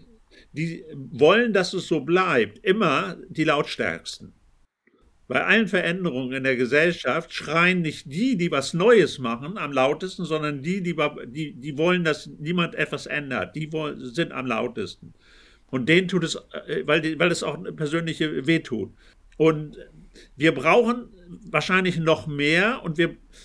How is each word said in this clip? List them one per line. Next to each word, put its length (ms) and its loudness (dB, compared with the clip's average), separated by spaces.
die 320 -6
wollen, 560 4
dass 220 2
es 120 -4
so 140 0
bleibt, 640 2
immer 520 2
die 160 -2
lautstärksten. 880 -2
Bei 160 0
allen 240 4
Veränderungen 640 -2
in 140 -4
der 100 2
Gesellschaft 800 0
schreien 480 2
nicht 280 -6
die, 280 -2
die 120 0
was 240 -2
Neues 460 6
machen, 380 -6
am 160 -6
lautesten, 500 0
sondern 380 -4
die, 200 -4
die, 140 -4
die, 240 -8
die 260 -10
wollen, 280 2
dass 220 -2
niemand 360 -2
etwas 320 -4
ändert. 500 -6
Die 160 -8
woll-, 260 -6
sind 320 -6
am 140 -8
lautesten. 680 -6
Und 220 -2
denen 180 6
tut 160 0
es, 120 -4
äh, 500 -8
weil 160 2
die, 180 -2
weil 100 4
es 140 -2
auch 140 -6
eine 160 -10
persönliche 760 -4
wehtut. 460 -2
Und 420 2
wir 180 4
brauchen 560 2
wahrscheinlich 480 2
noch 280 2
mehr. 580 0
Und 140 -6
wir, 180 2